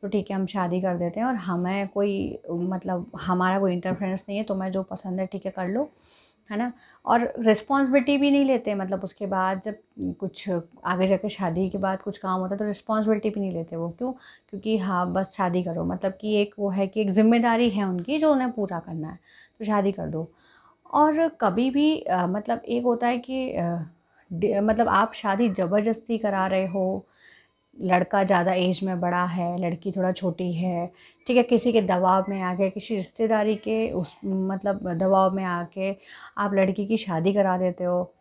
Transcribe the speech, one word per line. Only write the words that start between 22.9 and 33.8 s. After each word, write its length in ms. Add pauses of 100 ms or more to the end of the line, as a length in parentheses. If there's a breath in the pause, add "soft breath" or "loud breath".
है 120
कि, 340
अ, 260 (540 soft breath)
डि-, 280
मतलब 280
आप 240
शादी 360
ज़बरदस्ती 680
करा 280
रहे 200
हो, 400 (760 soft breath)
लड़का 440
ज़्यादा 280
एज 300
में 180
बड़ा 240
है, 340
लड़की 340
थोड़ा 200
छोटी 400
है, 400 (340 soft breath)
ठीक 100
है, 60
किसी 300
के 100
दबाव 460
में 120
आ 140
गए, 160
किसी 260
रिश्तेदारी 600
के 340